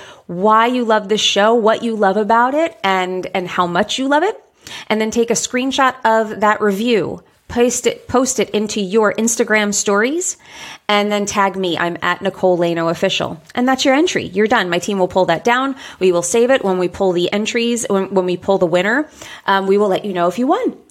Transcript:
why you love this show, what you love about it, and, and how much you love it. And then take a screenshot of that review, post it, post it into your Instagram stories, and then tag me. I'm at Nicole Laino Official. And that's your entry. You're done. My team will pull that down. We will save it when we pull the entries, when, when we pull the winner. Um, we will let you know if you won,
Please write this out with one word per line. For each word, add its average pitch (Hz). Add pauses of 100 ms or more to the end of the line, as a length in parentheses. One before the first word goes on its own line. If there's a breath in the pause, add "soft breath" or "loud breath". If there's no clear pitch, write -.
(260 loud breath)
why 214
you 247
love 214
this 208
show, 196
what 220
you 226
love 196
about 233
it, 330
and, 185
and 180
how 180
much 175
you 262
love 294
it. 427 (460 loud breath)
And 214
then 220
take 233
a 226
screenshot 254 (100)
of 220
that 214
review, 202 (260 soft breath)
post 240
it, -
post 247
it -
into 214
your 202
Instagram 214
stories, 240 (500 loud breath)
and 208
then 202
tag 196
me. 180
I'm 175
at 180
Nicole 185
Laino 170
Official. 175 (140)
And 247
that's 262
your 269
entry. 330
You're 190
done. 202
My 175
team 196
will 180
pull 185
that 165
down. 262 (220 loud breath)
We 185
will 170
save 233
it 269
when 185
we 180
pull 185
the 175
entries, 233
when, 190
when 185
we 180
pull 196
the 180
winner. 202 (340 loud breath)
Um, 196
we 196
will 208
let 185
you 196
know 175
if 180
you 247
won, 381 (120)